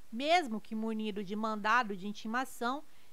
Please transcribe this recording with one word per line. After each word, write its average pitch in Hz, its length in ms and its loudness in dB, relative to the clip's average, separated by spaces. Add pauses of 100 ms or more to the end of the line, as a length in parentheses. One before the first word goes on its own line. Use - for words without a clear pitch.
(120)
mesmo 269 480 4
que - 140 -8
munido 214 480 -2
de 196 140 -4
mandado 214 600 2
de 185 120 -6
intimação, 240 720 -2 (300)